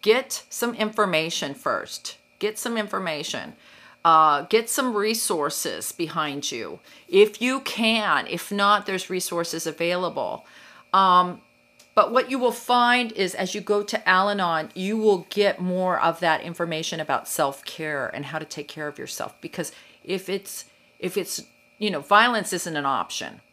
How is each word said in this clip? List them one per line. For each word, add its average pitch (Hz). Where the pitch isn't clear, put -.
Get 240
some 233
information 175
first. -
Get 214
some 233
information. 180
Uh, 156
get 220
some 254
resources 175
behind 151
you. 107
If 208
you 262
can, 220
if -
not, 202
there's 190
resources 170
available. 170
Um, 180
but 214
what 247
you 269
will 240
find 240
is 180
as 185
you 208
go 208
to -
Al-Anon, 185
you 190
will 208
get 202
more 180
of 165
that 165
information 165
about 143
self-care 143
and -
how 143
to 156
take 147
care 151
of 143
yourself. -
Because -
if 185
it's, 196
if 180
it's, -
you 208
know, 160
violence 208
isn't 165
an 143
option. 110